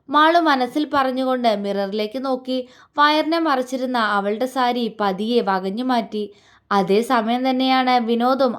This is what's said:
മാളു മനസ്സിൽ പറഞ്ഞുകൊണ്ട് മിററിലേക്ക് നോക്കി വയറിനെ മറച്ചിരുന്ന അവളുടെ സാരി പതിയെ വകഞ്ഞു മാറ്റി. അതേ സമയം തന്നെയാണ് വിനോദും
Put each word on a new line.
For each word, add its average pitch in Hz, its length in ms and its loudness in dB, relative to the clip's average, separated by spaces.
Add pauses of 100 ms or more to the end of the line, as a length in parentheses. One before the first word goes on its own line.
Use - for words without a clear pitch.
മാളു 311 320 4
മനസ്സിൽ 277 460 0
പറഞ്ഞുകൊണ്ട് 262 680 0
മിററിലേക്ക് 202 680 -4
നോക്കി 254 320 -4 (400)
വയറിനെ 302 420 2
മറച്ചിരുന്ന 254 600 -2 (140)
അവളുടെ 208 340 -2
സാരി 247 380 -2 (100)
പതിയെ 214 480 0
വകഞ്ഞു 190 420 -2
മാറ്റി. 233 400 -2 (460)
അതേ 196 320 2
സമയം 233 420 0
തന്നെയാണ് 262 500 2 (120)
വിനോദും 240 520 2